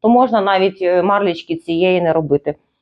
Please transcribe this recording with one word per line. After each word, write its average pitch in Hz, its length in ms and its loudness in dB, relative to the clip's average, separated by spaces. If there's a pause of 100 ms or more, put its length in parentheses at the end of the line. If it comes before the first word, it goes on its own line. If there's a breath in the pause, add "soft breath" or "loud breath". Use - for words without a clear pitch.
то 214 60 2
можна 233 320 2
навіть, 190 420 0
е, 180 200 2
марлічки 190 540 -2
цієї 170 440 0
не 165 120 0
робити. 147 420 -2 (280)